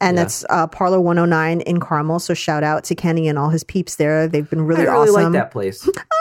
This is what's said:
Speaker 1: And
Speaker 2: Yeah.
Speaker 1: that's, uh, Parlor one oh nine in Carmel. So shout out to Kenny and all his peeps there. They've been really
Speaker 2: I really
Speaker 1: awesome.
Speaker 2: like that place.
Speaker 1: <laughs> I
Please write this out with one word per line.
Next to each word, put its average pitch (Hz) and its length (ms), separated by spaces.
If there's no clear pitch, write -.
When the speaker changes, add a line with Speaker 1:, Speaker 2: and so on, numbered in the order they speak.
Speaker 1:
And 180 160
Speaker 2:
Yeah. 175 60
Speaker 1:
that's, - 280
uh, 165 160
Parlor 185 340
one 175 180
oh 170 60
nine 165 360
in 175 180
Carmel. 160 400
So 175 160
shout 151 300
out 151 200
to - 120
Kenny 165 320
and 147 100
all 147 120
his 160 120
peeps - 340
there. 156 300
They've 151 240
been 160 160
really 165 220
Speaker 2:
I - 40
really 220 180
Speaker 1:
awesome. 202 140
Speaker 2:
like 170 100
that 185 180
place. 98 360
Speaker 1:
<laughs> - 0
I - 20